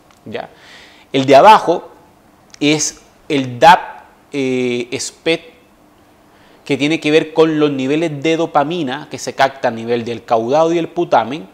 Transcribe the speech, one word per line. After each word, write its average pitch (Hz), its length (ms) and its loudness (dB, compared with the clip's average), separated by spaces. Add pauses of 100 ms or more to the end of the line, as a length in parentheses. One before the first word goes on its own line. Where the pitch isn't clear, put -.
(240)
¿ya? 110 240 -12 (640)
El 135 140 0
de 135 100 6
abajo 185 540 4 (680)
es 147 440 -2 (260)
el 131 300 -4
dap, - 420 4 (320)
eh, 127 600 -4
spet, 165 500 -6 (1200)
que 143 120 -4
tiene 151 240 -2
que 151 100 -2
ver 156 220 2
con 160 260 2
los 151 120 2
niveles 143 520 -4
de 160 140 0
dopamina 151 720 -4
que 127 80 -12
se - 160 -10
capta - 340 0
a - 40 2
nivel 117 320 -4
del 117 200 -10
caudado 131 480 0
y 175 60 0
el 165 100 -4
putamen. 156 640 -2